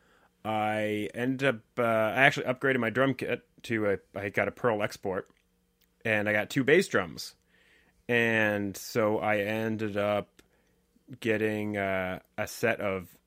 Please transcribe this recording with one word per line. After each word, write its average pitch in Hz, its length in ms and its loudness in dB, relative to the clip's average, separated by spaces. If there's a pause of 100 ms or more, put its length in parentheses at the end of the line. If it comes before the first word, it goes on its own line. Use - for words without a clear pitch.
(440)
I 107 720 -2
ended 127 320 -2
up, 113 140 -2 (180)
uh, 120 40 2
I 110 400 4
actually 143 240 4
upgraded 127 320 0
my 113 100 0
drum 127 240 2
kit - 340 -4 (160)
to 107 280 0
a, 95 60 0 (160)
I 98 160 -6
got 101 200 0
a - 20 -2
Pearl 107 320 0
Export, 101 460 -6 (720)
and 107 240 0
I 107 60 2
got 104 160 0
two 135 160 0
bass 165 240 4
drums, 90 460 -4 (760)
and 110 680 2
so 107 440 0
I 107 180 0
ended 110 580 -2
up 101 460 -2 (800)
getting, 107 560 -2
uh, 95 420 -2 (180)
a 107 100 -4
set - 340 -2
of 95 460 -2